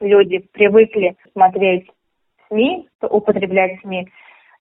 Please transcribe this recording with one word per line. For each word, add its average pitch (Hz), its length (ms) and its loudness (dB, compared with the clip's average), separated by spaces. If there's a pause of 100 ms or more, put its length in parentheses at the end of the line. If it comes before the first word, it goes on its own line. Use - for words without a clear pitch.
люди 196 500 2
привыкли 208 640 2 (180)
смотреть 185 540 0 (640)
сми, 277 380 -2 (140)
употреблять 190 800 -2
сми. 185 260 -10 (560)